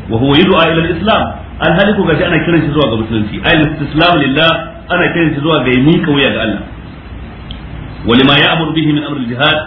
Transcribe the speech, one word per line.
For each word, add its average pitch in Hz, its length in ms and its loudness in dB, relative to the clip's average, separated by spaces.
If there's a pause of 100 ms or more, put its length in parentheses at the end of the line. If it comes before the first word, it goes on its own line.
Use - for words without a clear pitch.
Wa 110 140 -4
huwa 135 140 2
yud'a 170 320 4
ila 165 160 2
al-islam, 170 440 0 (320)
alhali 185 380 2
ko 196 100 0
gashi 160 200 2
ana 170 160 0
kiran 160 220 2
shi 143 100 -2
zuwa 147 160 2
ga 113 80 -2
musulunci. 110 440 -2
Ay 156 140 0
al-istislam 156 640 2
lillah, 147 360 2 (320)
ana 170 240 0
kiran 165 220 0
shi 139 120 -4
zuwa 156 180 2
ga 127 120 -2
ya 127 100 4
miƙa 156 300 2
wuya 139 180 2
ga 110 120 -4
Allah. 104 200 -4 (1400)
ولما 135 340 4
يأمر 165 340 2
به 156 160 0
من 147 180 0
أمر 143 140 -6
الجهاد 131 500 -2